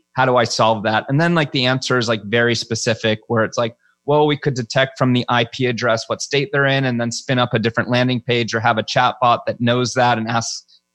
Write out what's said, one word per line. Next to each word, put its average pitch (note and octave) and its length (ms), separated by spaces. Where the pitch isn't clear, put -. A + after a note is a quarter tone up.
How C3 140
do B2+ 100
I A#2+ 80
solve A2+ 400
that?" G#2+ 240
And C#3 140
then, E3+ 140
like, D3+ 180
the C3+ 120
answer B2+ 320
is, A#2 120
like, A2 160
very A#2+ 280
specific A2 760
where A#2 180
it's - 120
like, A#2+ 200
"Well, D3+ 200
we D3 100
could C#3+ 160
detect C3 460
from B2+ 140
the B2 160
I A#2+ 160
P B2+ 200
address A2+ 420
what - 140
state C#3+ 320
they're C#3 140
in C3+ 180
and A#2+ 160
then A#2 100
spin B2+ 280
up B2 160
a A#2 40
different A2+ 300
landing B2 320
page A#2+ 320
or A2+ 60
have A2+ 180
a A2 60
chat B2 360
bot A#2+ 280
that G#2+ 120
knows A#2+ 360
that B2 240
and A2 80
asks - 520